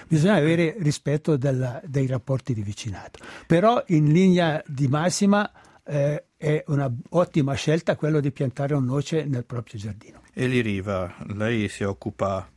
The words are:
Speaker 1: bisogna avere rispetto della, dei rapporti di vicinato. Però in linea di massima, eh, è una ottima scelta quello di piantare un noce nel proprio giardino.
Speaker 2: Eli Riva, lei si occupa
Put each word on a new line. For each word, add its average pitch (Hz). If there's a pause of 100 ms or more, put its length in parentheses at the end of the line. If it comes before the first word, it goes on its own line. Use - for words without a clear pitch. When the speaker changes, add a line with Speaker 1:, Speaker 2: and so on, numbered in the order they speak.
Speaker 1:
bisogna 165
avere 165
rispetto 151
della, 127
dei 135
rapporti 127
di 107
vicinato. - (260)
Però 220
in 151
linea 175
di 139
massima, 196 (340)
eh, 147 (120)
è 151
una 139 (180)
ottima 156
scelta 160
quello 151
di 139
piantare 139
un 135
noce 143
nel 131
proprio 120
giardino. 104 (140)
Speaker 2:
Eli 127
Riva, 98 (220)
lei 107
si -
occupa 98